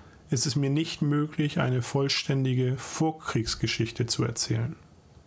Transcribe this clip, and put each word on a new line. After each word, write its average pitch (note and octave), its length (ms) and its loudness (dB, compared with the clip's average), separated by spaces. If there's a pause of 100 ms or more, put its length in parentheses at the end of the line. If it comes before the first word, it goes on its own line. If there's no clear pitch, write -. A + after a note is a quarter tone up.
(300)
ist C3+ 160 0
es B2+ 100 -2
mir C#3 140 2
nicht D#3+ 320 0
möglich, D3 580 0
eine B2+ 220 2
vollständige C3 960 0
Vorkriegsgeschichte B2 1300 -2
zu A#2 180 0
erzählen. A#2 500 -2 (520)